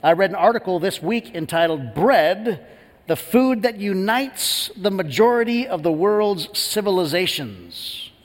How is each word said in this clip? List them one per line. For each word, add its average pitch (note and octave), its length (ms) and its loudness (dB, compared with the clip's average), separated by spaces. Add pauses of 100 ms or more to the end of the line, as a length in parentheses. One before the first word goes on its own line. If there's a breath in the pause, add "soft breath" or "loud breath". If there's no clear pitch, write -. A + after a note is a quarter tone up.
I D#3 100 4
read F#3 160 4
an F#3+ 80 -4
article F#3 440 2
this F3+ 220 -4
week A3+ 320 -4
entitled D#3+ 600 -2
"Bread, G3 720 2 (400 loud breath)
the D#3+ 100 0
Food B3+ 460 2
That A3+ 160 -2
Unites G3+ 960 -2
the G3 140 0
Majority A3+ 760 2
of F3 160 -4
the E3 100 2
World's G3+ 680 0
Civilizations." D#3+ 1500 -4 (140)